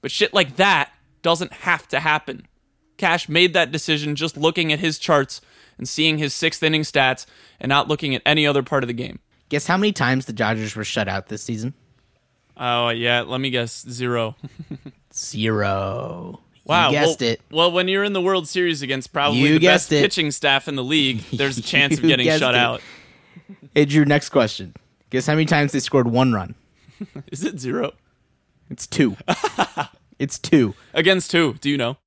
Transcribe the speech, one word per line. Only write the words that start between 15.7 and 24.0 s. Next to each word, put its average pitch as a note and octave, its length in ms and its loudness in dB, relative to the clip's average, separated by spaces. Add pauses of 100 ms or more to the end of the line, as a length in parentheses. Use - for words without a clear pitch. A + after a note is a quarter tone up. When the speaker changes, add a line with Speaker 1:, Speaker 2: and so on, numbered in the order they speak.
Speaker 2:
You - 80 -20
Speaker 1:
Wow, D#3 280 2
Speaker 2:
guessed D3+ 280 2
Speaker 1:
well, A#2+ 100 0
Speaker 2:
it. A#2 120 -4 (100)
Speaker 1:
well, E3+ 220 -12
when F#3 160 0
you're G3 160 0
in G#3 80 -2
the F#3+ 80 -2
World F3+ 260 0
Series E3+ 340 -2
against C3+ 300 -6
probably C#3+ 280 0
Speaker 2:
You D3+ 200 4
Speaker 1:
the E3+ 60 4
best F3 240 4
Speaker 2:
guessed - 20 0
it. D3 120 4
Speaker 1:
pitching D3+ 280 0
staff C#3 380 0
in C#3+ 60 -6
the C3 80 -4
league, C3+ 360 0
Speaker 2:
<laughs> - 140 -10
Speaker 1:
there's C3+ 240 -2
a A#2+ 40 -6
chance C#3+ 360 2
of D3 80 -4
Speaker 2:
You D#3+ 60 6
Speaker 1:
getting B2 120 2
Speaker 2:
guessed D#3 160 2
Speaker 1:
shut B2+ 160 2
Speaker 2:
it. - 20 4
Speaker 1:
out. A#2+ 240 0 (920)
Speaker 2:
Hey, D3 120 6
Drew, C#3+ 200 4